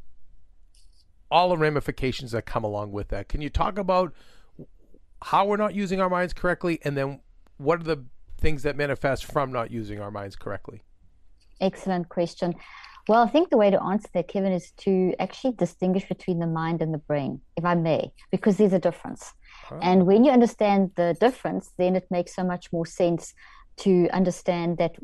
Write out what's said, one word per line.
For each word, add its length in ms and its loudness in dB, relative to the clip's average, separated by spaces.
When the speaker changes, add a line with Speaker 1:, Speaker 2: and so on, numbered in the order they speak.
Speaker 1:
all 200 4
the 80 0
ramifications 760 -2
that 140 -4
come 180 -4
along 300 -6
with 160 -8
that. 200 -6
Can 120 -4
you 80 -6
talk 280 -2
about 360 0
how 240 2
we're 120 0
not 180 -2
using 240 -2
our 100 2
minds 220 -2
correctly, 520 -2
and 120 -4
then 240 -6
what 240 0
are 20 -10
the 220 -4
things 240 4
that 140 -2
manifest 480 -2
from 260 -2
not 180 -4
using 300 -8
our 100 -10
minds 280 -10
correctly? 440 -10
Speaker 2:
Excellent 480 -4
question. 480 -4
Well, 120 6
I 60 4
think 220 2
the 80 4
way 120 6
to 140 2
answer 300 -2
that, 160 -2
Kevin, 240 0
is 240 -4
to 420 2
actually 360 -4
distinguish 520 -2
between 320 -4
the 80 -2
mind 340 -2
and 120 -2
the 60 -4
brain, 420 -4
if 80 -2
I 100 2
may, 380 0
because 240 2
there's 160 4
a 80 2
difference. 540 -6
Speaker 1:
Huh. 160 -14
Speaker 2:
And 240 4
when 180 6
you 80 6
understand 640 4
the 240 2
difference, 580 0
then 200 2
it 120 -6
makes 240 -2
so 120 -4
much 260 -6
more 140 -4
sense 480 -2
to 320 4
understand 680 -2
that, 260 0